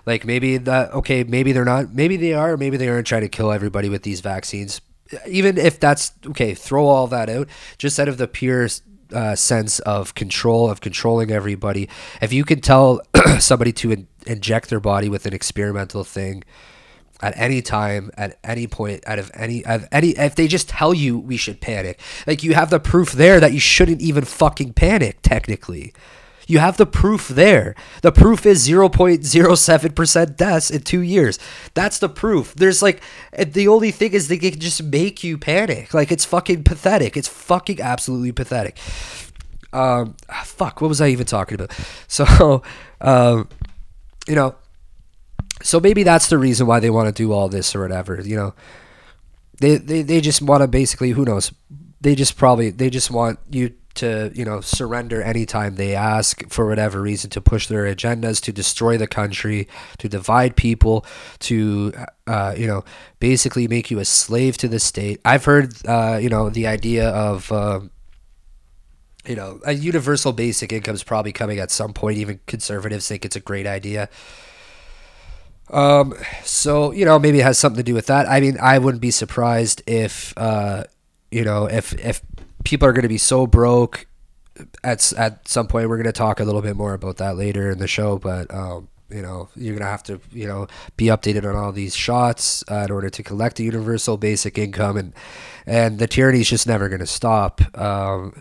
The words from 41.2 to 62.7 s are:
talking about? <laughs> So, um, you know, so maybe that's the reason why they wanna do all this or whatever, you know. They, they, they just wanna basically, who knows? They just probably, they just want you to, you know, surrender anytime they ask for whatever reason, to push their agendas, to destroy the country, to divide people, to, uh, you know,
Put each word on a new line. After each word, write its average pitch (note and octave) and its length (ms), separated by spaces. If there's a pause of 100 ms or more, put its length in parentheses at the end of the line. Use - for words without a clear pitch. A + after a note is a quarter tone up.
talking G2+ 300
about? F#2+ 160 (220)
<laughs> - 120
So, C#3+ 560 (400)
um, B2 480 (760)
you D3+ 80
know, C3+ 200 (1080)
so - 200
maybe G3+ 220
that's E3+ 260
the D#3+ 100
reason B2+ 280
why A#2 140
they A2+ 80
wanna A2 240
do A2 180
all G2+ 200
this F#2+ 260
or G2 40
whatever, F#2 420
you G#2 140
know. G2+ 180 (1080)
They, C#3+ 160
they, D#3 240
they D#3 220
just D3 180
wanna C#3+ 260
basically, B2 440
who B2+ 160
knows? G2+ 260 (480)
They C#3+ 140
just C3+ 240
probably, A#2 320
they B2+ 180
just B2 220
want A#2 280 (120)
you B2 240 (200)
to, G#2+ 380
you A#2+ 120
know, G#2+ 160
surrender A#2 600
anytime A2 540
they G2 220
ask G#2+ 520
for A2+ 200
whatever G#2+ 340
reason, G#2 280
to G2 100
push G#2 260
their G#2+ 160 (100)
agendas, A2+ 500
to A2 100
destroy A#2 440
the G#2+ 120
country, G#2 580 (320)
to A2 100
divide A2 460
people, A2 500 (360)
to, G#2 520 (360)
uh, G2+ 280
you A2+ 120
know, G2 160 (340)